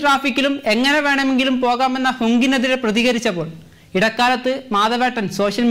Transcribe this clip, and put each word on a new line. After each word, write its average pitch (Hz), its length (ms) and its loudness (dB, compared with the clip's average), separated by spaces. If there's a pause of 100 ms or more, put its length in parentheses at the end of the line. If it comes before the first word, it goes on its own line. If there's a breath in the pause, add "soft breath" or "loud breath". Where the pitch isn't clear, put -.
ട്രാഫിക്കിലും 277 520 0 (200)
എങ്ങനെ 277 340 2
വേണമെങ്കിലും 269 560 0
പോകാമെന്ന 254 460 0 (100)
ഹുങ്കിനെതിരെ 254 640 2
പ്രതികരിച്ചപ്പോൾ 220 640 0 (500 loud breath)
ഇടക്കാലത്ത് 247 540 0 (240)
മാധവേട്ടൻ 240 500 0 (120)
social 202 340 0